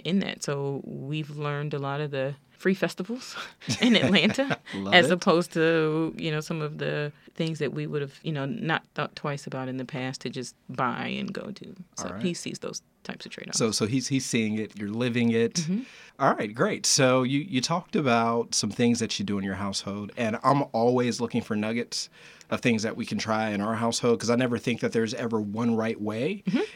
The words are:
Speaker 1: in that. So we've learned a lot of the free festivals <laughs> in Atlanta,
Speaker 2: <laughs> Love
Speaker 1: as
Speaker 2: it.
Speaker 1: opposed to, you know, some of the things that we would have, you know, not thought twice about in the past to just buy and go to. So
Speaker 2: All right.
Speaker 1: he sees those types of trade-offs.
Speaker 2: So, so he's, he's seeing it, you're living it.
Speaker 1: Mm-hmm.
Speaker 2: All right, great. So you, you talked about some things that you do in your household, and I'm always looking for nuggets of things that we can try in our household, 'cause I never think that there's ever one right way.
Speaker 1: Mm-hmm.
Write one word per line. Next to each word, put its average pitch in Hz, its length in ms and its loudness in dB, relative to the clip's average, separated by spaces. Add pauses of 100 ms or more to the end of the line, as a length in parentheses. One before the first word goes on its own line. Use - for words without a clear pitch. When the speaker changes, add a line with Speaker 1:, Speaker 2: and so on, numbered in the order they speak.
Speaker 1:
in 185 140 2
that. - 240 -4
So 139 420 -4
we've 143 460 -6
learned 147 420 -4
a 147 60 -4
lot 139 240 -4
of 147 80 -4
the 139 240 -2 (160)
free 190 240 2
festivals - 600 -6 (240)
<laughs> - 220 -4
in 233 160 8
Atlanta, 202 680 4
Speaker 2:
<laughs> - 80 -14
Love - 180 -2
Speaker 1:
as 170 140 10
Speaker 2:
it. 160 60 4
Speaker 1:
opposed 175 420 2
to, 160 640 2
you 160 120 -2
know, 151 100 -2
some 160 200 -6
of 151 160 -6
the 147 340 -4 (240)
things 160 240 -4
that 147 140 -2
we 151 140 -4
would 147 160 -4
have, 139 200 -12
you 160 100 -4
know, 139 120 -2
not 151 400 -2 (100)
thought - 220 -4
twice 143 300 -6
about 131 200 -6
in 131 120 -4
the 131 80 -4
past 131 340 -6
to 131 80 -6
just 127 260 -8 (140)
buy 123 380 -2
and 131 260 -6
go - 200 -8
to. - 220 -16 (220)
So 92 120 -8
Speaker 2:
All 90 40 -8
right. 98 100 -8
Speaker 1:
he 175 120 0
sees - 240 -10
those - 240 -10 (220)
types - 220 -12
of - 60 -14
trade-offs. - 260 -6
Speaker 2:
So, 113 120 4
so 104 160 0
he's, 123 220 0
he's 135 180 0
seeing 110 320 2
it, 104 200 -6
you're 104 120 -6
living 117 400 2
it. 117 240 2
Speaker 1:
Mm-hmm. 175 260 0 (380)
Speaker 2:
All 139 160 6
right, 110 200 -4
great. 170 320 0
So 131 360 6
you, 135 180 2
you 127 200 -2
talked 175 360 -2
about 117 580 2
some 107 160 0
things 120 300 4
that 110 180 -2
you 101 60 -2
do 101 140 0
in 98 60 -2
your 98 100 -2
household, 101 600 -6
and 117 280 -2
I'm 139 280 6
always 120 480 2
looking 117 200 0
for 107 160 -4
nuggets 113 540 -4 (400)
of 110 100 -2
things 113 220 2
that 110 140 -2
we 110 100 -6
can 107 100 -4
try 110 340 0
in 101 100 0
our 110 160 0
household, 117 440 2
'cause 110 80 -4
I 120 80 6
never 120 220 2
think 117 220 -2
that 113 120 0
there's 113 220 2
ever 113 260 -2
one 110 360 0
right 110 240 0
way. 120 460 -2
Speaker 1:
Mm-hmm. 202 140 2 (160)